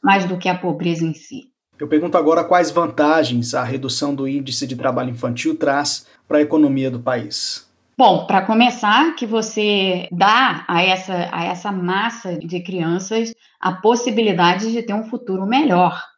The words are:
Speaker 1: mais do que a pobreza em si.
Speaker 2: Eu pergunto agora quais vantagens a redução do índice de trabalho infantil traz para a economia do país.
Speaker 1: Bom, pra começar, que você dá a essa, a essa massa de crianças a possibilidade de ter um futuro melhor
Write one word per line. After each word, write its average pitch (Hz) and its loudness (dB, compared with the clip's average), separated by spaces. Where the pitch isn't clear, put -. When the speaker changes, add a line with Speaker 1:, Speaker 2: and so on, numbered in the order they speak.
Speaker 1:
mais 196 4
do 180 -4
que 185 -2
a 180 0
pobreza 165 -2
em 160 -2
si. - -16
Speaker 2:
Eu 143 -6
pergunto 170 0
agora 165 4
quais 175 4
vantagens 147 0
a 131 -2
redução 135 -4
do 135 -4
índice 135 -4
de 131 -6
trabalho 127 -2
infantil 123 -4
traz 143 -2
para 151 2
a - 4
economia 143 2
do 120 -6
país. - -6
Speaker 1:
Bom, 220 6
pra 190 2
começar, 226 2
que 254 -8
você 208 0
dá 202 2
a 175 2
essa, 185 0
a 170 -4
essa 180 -6
massa 190 -4
de 175 -8
crianças 190 -4
a 185 -2
possibilidade 208 2
de 233 -2
ter 226 -6
um 220 -4
futuro 190 -6
melhor 208 2